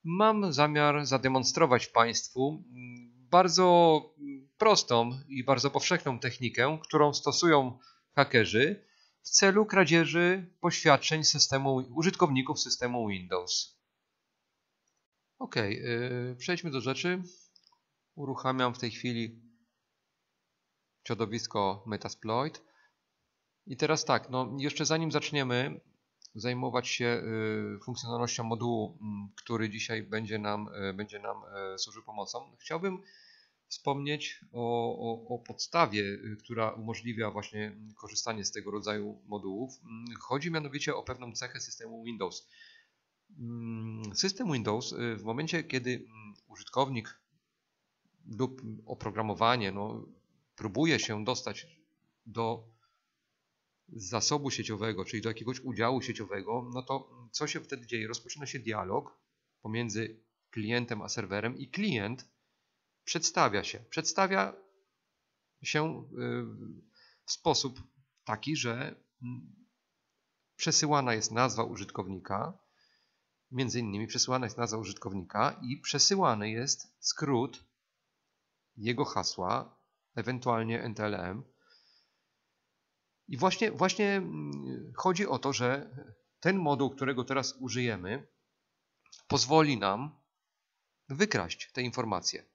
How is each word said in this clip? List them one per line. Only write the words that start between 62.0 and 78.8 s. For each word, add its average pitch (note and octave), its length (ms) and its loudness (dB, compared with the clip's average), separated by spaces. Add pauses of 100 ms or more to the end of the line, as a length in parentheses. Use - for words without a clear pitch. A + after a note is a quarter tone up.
przedstawia D3+ 600 2
się. - 140 -6
Przedstawia F#3+ 800 0 (1040)
się, D#3 500 -2
y, A#2+ 320 -4 (800)
w - 80 -8
sposób - 500 0 (420)
taki, A#2+ 320 -4
że, B2 380 -6 (280)
mm, - 440 -14 (920)
przesyłana D3 580 2
jest A2+ 180 -2
nazwa A2+ 320 2
użytkownika, G2+ 920 -6 (920)
między B2 300 -2
innymi G#2 260 -4
przesyłana B2+ 400 -2
jest - 120 -8
nazwa A2 200 -4
użytkownika G2+ 840 -4
i B2+ 140 -6
przesyłany C3+ 760 2
jest - 500 -4
skrót C#3 640 0 (1120)
jego A#2 280 0